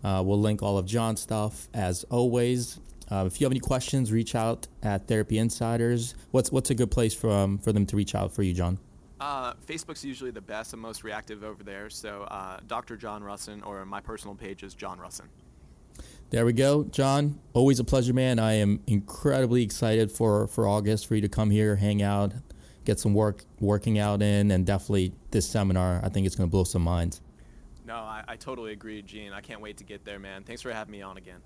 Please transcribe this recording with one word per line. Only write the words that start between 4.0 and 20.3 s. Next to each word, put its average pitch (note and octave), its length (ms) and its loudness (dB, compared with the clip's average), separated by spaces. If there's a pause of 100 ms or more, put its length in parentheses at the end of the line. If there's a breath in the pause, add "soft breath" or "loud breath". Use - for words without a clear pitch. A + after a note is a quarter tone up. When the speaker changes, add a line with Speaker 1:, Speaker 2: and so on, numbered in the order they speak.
Speaker 1:
reach A2+ 220 0
out A2+ 340 -2 (140)
at G2+ 260 -2
Therapy A2 280 2
Insiders. A#2 760 0 (160 loud breath)
What's, C3 220 2
what's C3 180 0
a C3+ 40 2
good A#2 160 0
place A2+ 220 2
for, - 160 -2
um, G2 300 2
for G#2+ 140 0
them G2+ 140 4
to G2+ 100 -2
reach G2+ 180 0
out G2 180 -2
for G#2 100 -2
you, F#2 120 2
John? F2+ 240 0 (420)
Speaker 2:
Uh, C3+ 320 -6 (140)
Facebook's D#3+ 380 -10
usually C3 260 -8
the A2 100 -12
best G#2+ 320 -10
and A#2 80 -12
most A2+ 220 -10
reactive G#2+ 400 -10
over G#2 220 -12
there. G2 260 -12
So, G#2 400 -10
uh, F#2+ 380 -10
Doctor A#2 280 -8
John G#2 260 -10
Russin, G2+ 440 -12
or G2 180 -10
my G2 160 -10
personal G2+ 360 -12
page G2 260 -12
is G2 120 -16
John F#2 240 -12
Russin. F2+ 280 -14 (1040 loud breath)
Speaker 1:
There A#2 160 2
we A#2+ 60 4
go. C#3 320 4
John, C#3+ 560 0 (120)
always C3 280 6
a A#2+ 40 0
pleasure, B2+ 280 2
man. B2+ 260 4
I A2 140 4
am G#2 340 4
incredibly B2 800 2
excited A2 480 2
for, G#2+ 340 4